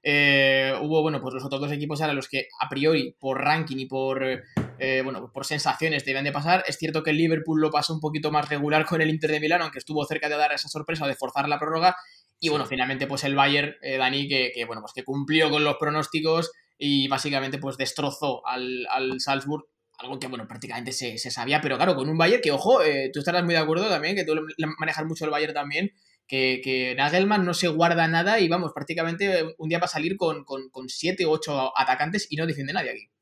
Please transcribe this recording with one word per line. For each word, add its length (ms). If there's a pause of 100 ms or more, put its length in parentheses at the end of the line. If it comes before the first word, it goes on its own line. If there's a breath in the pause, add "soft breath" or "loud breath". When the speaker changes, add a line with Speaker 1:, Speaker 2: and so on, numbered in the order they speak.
Speaker 1:
Eh, 680 (100)
hubo, 200
bueno, 180
pues 140
los 100
otros 160
dos 100
equipos 300
eran 160
los 120
que, 200 (100)
a 100
priori, 520
por 200
ranking 360
y 100
por, 380
eh, 800
bueno, 280
por 140
sensaciones 580
deben 200
de 80
pasar. 340
Es 120
cierto 260
que 60
el 80
Liverpool 420
lo 100
pasó 240
un 60
poquito 320
más 160
regular 380
con 140
el 80
Inter 220
de 80
Milán, 240
aunque 160
estuvo 260
cerca 240
de 80
dar 160
esa 160
sorpresa 360
o 20
de 80
forzar 340
la 120
prórroga. 340 (460 loud breath)
Y, 60
Speaker 2:
Sí. 40
Speaker 1:
bueno, 160
finalmente, 400
pues, 160
el 140
Bayern, 460
eh, 160
Dani, 300
que, 240
que, 120
bueno, 180
pues, 100
que 120
cumplió 440
con 140
los 140
pronósticos 760 (260 soft breath)
y 300
básicamente, 520
pues, 180
destrozó 680
al, 460
al 300
Salzburg, 460 (320)
algo 200
que, 100
bueno, 200
prácticamente 440
se, 260
se 120
sabía, 300
pero 160
claro, 180
con 140
un 80
Bayern 240
que, 100
ojo, 320
eh, 300
tú 60
estarás 260
muy 80
de 80
acuerdo 260
también, 300
que 80
tú 100
le, 60 (160)
le 100 (120)
manejas 260
mucho 220
el 40
Bayern 220
también, 400 (340 soft breath)
que, 380
que 300
Nagelsmann 500
no 80
se 160
guarda 400
nada 320
y, 80
vamos, 260
prácticamente 840
un 100
día 100
va 60
a 40
salir 280
con, 280
con, 260
con 180
siete 380
u 40
ocho 480
atacantes 520
y 60
no 100
defiende 260
nadie 200
aquí. 180 (120)